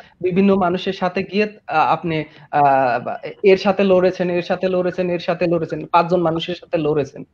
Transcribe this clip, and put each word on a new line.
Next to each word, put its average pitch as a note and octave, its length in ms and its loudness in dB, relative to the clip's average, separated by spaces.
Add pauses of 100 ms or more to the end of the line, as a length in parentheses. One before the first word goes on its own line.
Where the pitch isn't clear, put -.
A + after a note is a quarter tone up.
(200)
বিভিন্ন F#3+ 360 2
মানুষের F#3 360 -2
সাথে F#3 300 -4
গিয়ে, F#3+ 220 -2
আহ, G#3 320 -8
আপনি, D#3 480 0 (260)
আহ, C3+ 760 0 (140)
এর F#3+ 140 6
সাথে G3 280 0
লড়েছেন, F#3 460 2
এর F3 120 -2
সাথে F3+ 260 -2
লড়েছেন, F3+ 420 -2
এর F3 80 -2
সাথে E3+ 280 -2
লড়েছেন, D#3+ 400 -2
পাঁচজন E3+ 340 2
মানুষের E3 340 -2
সাথে - 240 -6
লড়েছেন। D3 560 -2